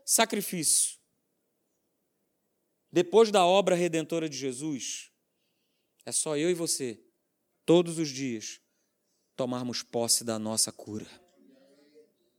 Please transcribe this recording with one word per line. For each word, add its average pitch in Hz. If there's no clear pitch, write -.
sacrifício. -
Depois 180
da 196
obra 185
redentora 160
de 139
Jesus, 135
É 117
só 151
eu 165
e 180
você, 147
todos 170
os 156
dias, 127
tomarmos 123
posse 117
da 113
nossa 110
cura. 107